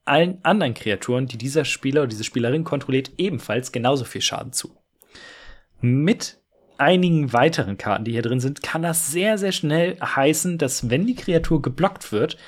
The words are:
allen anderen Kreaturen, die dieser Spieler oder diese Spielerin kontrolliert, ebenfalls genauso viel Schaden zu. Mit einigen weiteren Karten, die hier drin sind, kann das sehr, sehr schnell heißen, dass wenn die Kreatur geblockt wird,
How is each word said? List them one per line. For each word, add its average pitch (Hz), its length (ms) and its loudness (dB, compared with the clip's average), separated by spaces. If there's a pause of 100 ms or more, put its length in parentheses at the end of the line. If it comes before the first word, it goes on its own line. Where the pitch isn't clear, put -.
allen 170 400 2
anderen 165 300 2
Kreaturen, 123 540 -2
die 123 100 -10
dieser 135 260 0
Spieler 135 380 0
oder 131 80 -2
diese 110 160 -8
Spielerin 127 400 0
kontrolliert, 135 520 -2
ebenfalls 127 540 -4
genauso 127 320 0
viel - 180 -8
Schaden - 300 -4
zu. - 260 -8 (1040)
Mit 139 600 0 (360)
einigen 160 540 4
weiteren 120 460 2
Karten, 104 260 -2
die 113 80 -4
hier 117 100 -2
drin 120 200 0
sind, 139 220 -4
kann - 180 -4
das 165 300 -2
sehr, 202 260 0
sehr 190 160 0
schnell 165 480 0
heißen, 156 560 2
dass 127 320 -2
wenn 139 160 2
die 247 100 0
Kreatur 165 460 2
geblockt 131 500 -2
wird, - 240 0 (120)